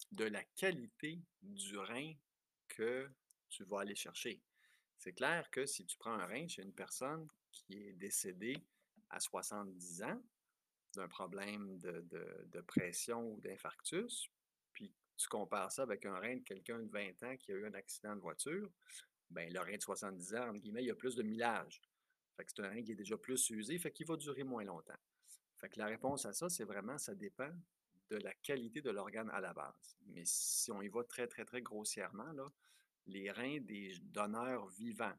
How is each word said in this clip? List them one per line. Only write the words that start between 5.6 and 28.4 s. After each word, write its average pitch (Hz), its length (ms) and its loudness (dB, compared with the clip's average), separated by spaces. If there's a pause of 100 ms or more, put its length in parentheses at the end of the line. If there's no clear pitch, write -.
si 101 200 0
tu - 120 -4
prends 117 160 0
un 98 120 2
rein 123 220 0
chez - 140 -4
une 98 120 -8
personne 156 540 -2 (240)
qui - 220 -12
est 101 200 -8
décédée 98 680 0 (460)
à 87 100 -2
soixante-dix 92 840 -2
ans 202 180 0 (760)
d'un 95 120 -2
problème 98 720 -4
de, 85 220 -2
de, 87 500 -8
de 87 100 -6
pression 110 720 0
ou 104 80 -8
d'infarctus, - 880 -4 (440)
puis - 200 -12 (240)
tu - 100 2
compares 98 440 2
ça 135 120 2
avec 107 220 2
un 98 120 0
rein 117 200 2
de 127 60 -4
quelqu'un 117 360 -4
de 110 100 -4
vingt 98 340 -2
ans 127 140 -2
qui - 140 -8
a 98 40 2
eu 101 100 0
un 104 80 -4
accident 104 420 -4
de 101 60 -4
voiture, 156 480 0 (600)
ben, 85 220 -2
le 90 80 2
rein 90 180 0
de 104 40 -4
soixante-dix 95 540 -2
ans, 120 140 2
entre 104 100 -2
guillemets, 107 240 0
il 123 40 4
y 117 40 6
a - 40 0
plus 123 200 2
de 113 80 4
millage. 110 580 4 (540)
Fait 92 100 -6
que - 80 -10
c'est - 80 -2
un 98 80 2
rein 113 140 -2
qui 110 80 -2
est 107 40 -2
déjà 101 220 0
plus 127 320 4
usé, 113 300 2
fait 160 120 0
qu'il - 160 -6
va 165 100 2
durer 143 260 -2
moins 123 200 0
longtemps. 87 340 -6 (600)
Fait 95 120 -8
que - 100 -6
la 107 60 2
réponse 120 400 2
à 101 80 -2
ça, 175 160 2
c'est 120 160 2
vraiment, 101 320 -2
ça 110 180 -2
dépend 104 360 -4 (580)
de 214 80 0
la 196 160 -2
qualité 139 480 0